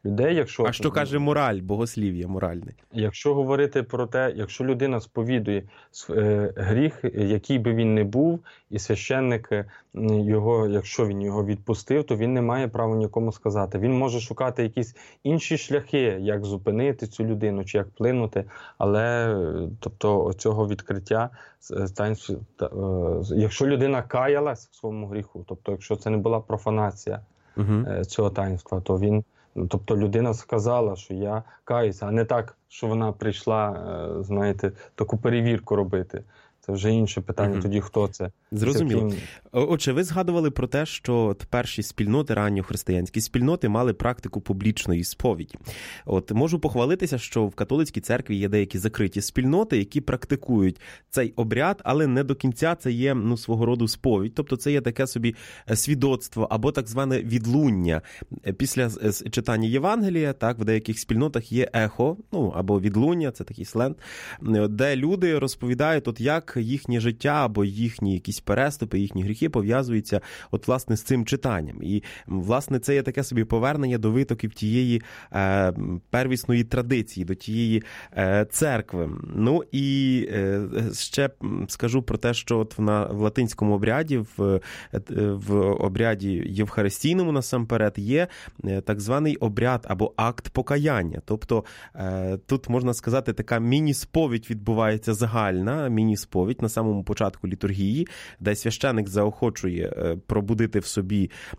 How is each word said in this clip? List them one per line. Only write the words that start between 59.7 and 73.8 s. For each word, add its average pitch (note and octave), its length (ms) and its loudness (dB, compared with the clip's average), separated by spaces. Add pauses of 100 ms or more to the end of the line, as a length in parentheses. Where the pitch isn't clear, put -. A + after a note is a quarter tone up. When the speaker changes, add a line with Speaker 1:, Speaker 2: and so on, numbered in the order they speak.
Speaker 2:
так, A2+ 260 0
в A2 60 -2
деяких A2 340 0
спільнотах A#2+ 540 0
є B2 200 2
ехо, A#2+ 440 2 (160)
ну, C3+ 240 0
або F#2+ 240 2
відлуння, C3 500 2
це - 140 -10
такий - 200 -10
сленг, B2 300 0 (640)
е, G#2 120 4
де C3 280 2
люди E3 420 2
розповідають, C3+ 720 0
от A2+ 120 -6
як D3 360 0
їхнє A#2+ 440 0
життя A#2 320 0 (120)
або G#2 200 2
їхні G#2 500 0
якісь F#2 260 -4
переступи, A2+ 580 0
їхні G2 240 -2
гріхи G#2+ 280 -2
пов'язуються, A2+ 680 0 (300)
от, A2+ 180 -2
власне, B2 280 2
з - 60 -4
цим B2 220 2
читанням. A2 580 -2
І, G2+ 200 -2 (260)
м, F#2 140 -2
власне, B2+ 360 0
це C#3 160 0
є C#3 80 2
таке C3+ 220 -2
собі A#2 200 0
повернення B2+ 540 2